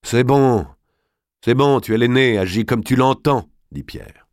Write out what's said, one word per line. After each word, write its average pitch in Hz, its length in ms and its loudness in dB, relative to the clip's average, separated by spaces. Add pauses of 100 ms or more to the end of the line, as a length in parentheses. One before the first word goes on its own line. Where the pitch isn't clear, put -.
« - 0 -
C'est 120 200 0
bon, 127 420 2 (760)
c'est 117 120 0
bon, 139 260 2
tu 107 120 -4
es 113 40 0
l'aîné, 120 400 2
agis 95 280 -2
comme 117 180 -4
tu 131 120 -2
l'entends, » 131 540 0 (220)
dit 71 120 -12
Pierre. - 500 -20